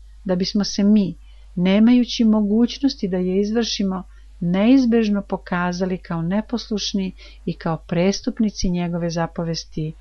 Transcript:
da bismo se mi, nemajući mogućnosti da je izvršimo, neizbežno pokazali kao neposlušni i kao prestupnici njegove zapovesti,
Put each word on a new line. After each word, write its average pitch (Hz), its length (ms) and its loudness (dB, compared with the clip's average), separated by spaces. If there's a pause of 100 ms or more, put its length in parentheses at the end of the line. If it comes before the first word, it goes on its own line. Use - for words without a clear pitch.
(240)
da 185 120 0
bismo 190 280 -2
se - 200 -2
mi, 202 320 2 (380)
nemajući 226 720 4
mogućnosti 220 840 0
da 185 80 -2
je 185 240 0
izvršimo, 208 640 -2 (380)
neizbežno 214 840 2
pokazali 180 760 -4
kao 170 240 -6
neposlušni 196 920 -4 (320)
i 170 100 -4
kao 160 220 -4
prestupnici 196 960 -2
njegove 175 400 -2
zapovesti, 165 920 -6